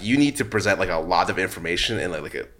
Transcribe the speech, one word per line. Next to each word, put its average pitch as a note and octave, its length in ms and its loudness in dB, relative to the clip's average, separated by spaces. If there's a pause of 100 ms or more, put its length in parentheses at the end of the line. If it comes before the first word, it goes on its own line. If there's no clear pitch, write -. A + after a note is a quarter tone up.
you A2+ 160 2
need C#3+ 200 4
to B2 80 0
present, G#2 340 2
like, F#2 100 0
a E2+ 80 0 (160)
lot F2+ 160 4
of F#2 80 -2
information F2+ 640 -2
in, F2 140 -2
like, D2+ 140 -6
like, - 80 -12
a C2+ 100 -8 (140)